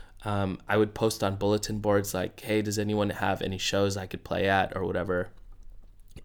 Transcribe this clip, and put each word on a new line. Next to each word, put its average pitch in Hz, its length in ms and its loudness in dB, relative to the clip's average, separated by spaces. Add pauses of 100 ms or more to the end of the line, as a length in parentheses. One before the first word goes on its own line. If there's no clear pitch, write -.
(240)
um, 101 440 0
I 104 80 4
would 104 180 4
post 110 300 0
on 98 120 0
bulletin 104 420 0
boards 104 340 2
like, 92 280 -4
"Hey, 107 220 2
does 104 160 -2
anyone 104 320 2
have 95 300 0
any 95 180 -2
shows 98 380 2
I 95 100 -6
could - 180 -10
play 92 240 0
at?" 95 280 2
or 95 80 -2
whatever. 92 460 -2 (960)